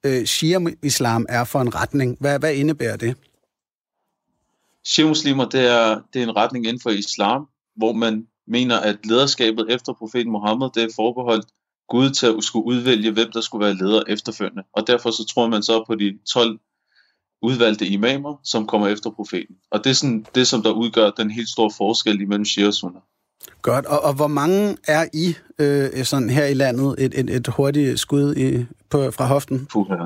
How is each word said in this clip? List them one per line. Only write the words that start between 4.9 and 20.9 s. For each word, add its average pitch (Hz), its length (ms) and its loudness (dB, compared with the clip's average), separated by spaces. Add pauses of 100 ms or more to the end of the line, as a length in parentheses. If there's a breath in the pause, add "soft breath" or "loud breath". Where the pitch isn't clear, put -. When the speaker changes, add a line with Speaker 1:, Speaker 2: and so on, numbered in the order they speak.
Speaker 2:
det 131 160 0
er, 117 400 4 (120)
det 127 100 -2
er 120 40 -2
en 110 100 -4
retning 117 300 0
inden 120 140 -4
for 120 100 -4
islam, 104 580 -2 (280)
hvor 113 160 0
man 110 340 -2 (220)
mener, 120 280 2
at 104 280 0
lederskabet 113 680 2
efter 127 220 -2
profeten 117 400 -4
Muhammed, 107 420 -2
det 117 80 0
er 113 140 -2
forbeholdt 117 500 -2 (420)
Gud 131 220 2
til 135 160 0
at 113 80 4 (100)
skulle - 220 -2
udvælge, 120 440 2
hvem 113 220 0
der 117 80 -4
skulle 107 260 -4
være 101 100 2
leder 101 300 2
efterfølgende. 104 560 -6 (100)
Og 107 140 -2
derfor 120 240 2
så 110 240 -6
tror 117 140 2
man 107 140 0
så 110 240 0
på 117 80 -2
de 104 240 -2 (140)
tolv 117 260 2 (840)
udvalgte 113 440 2
imamer, 135 580 -2
som 110 220 -2
kommer 104 220 2
efter 107 220 -4
profeten. - 440 -10 (160)
Og 107 140 -4
det 135 60 2
er 131 40 2
sådan 117 400 -2
det, 127 120 4
som 117 160 0
der 113 80 2
udgør 110 400 2